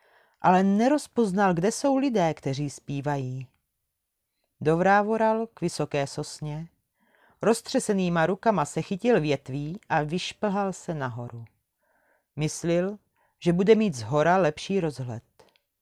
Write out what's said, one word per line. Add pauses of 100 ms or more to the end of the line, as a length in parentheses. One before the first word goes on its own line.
(400)
ale
nerozpoznal,
kde
jsou
lidé,
kteří
zpívají. (1120)
Dovrávoral
k
vysoké
sosně, (720)
roztřesenýma
rukama
se
chytil
větví
a
vyšplhal
se
nahoru. (920)
Myslil, (400)
že
bude
mít
zhora
lepší
rozhled. (580)